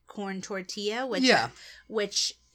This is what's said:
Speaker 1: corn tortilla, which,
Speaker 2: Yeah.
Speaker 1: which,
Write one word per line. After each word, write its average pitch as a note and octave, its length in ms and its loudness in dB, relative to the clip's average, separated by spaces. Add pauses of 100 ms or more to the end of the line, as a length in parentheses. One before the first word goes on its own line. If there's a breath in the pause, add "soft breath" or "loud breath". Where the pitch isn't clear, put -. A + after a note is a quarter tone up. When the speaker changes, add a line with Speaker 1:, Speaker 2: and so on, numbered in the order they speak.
Speaker 1:
corn F#3+ 340 -6
tortilla, G#3 640 -4
which, B3+ 180 0
Speaker 2:
Yeah. D3 260 6 (380 loud breath)
Speaker 1:
which, G#3 460 -2 (220)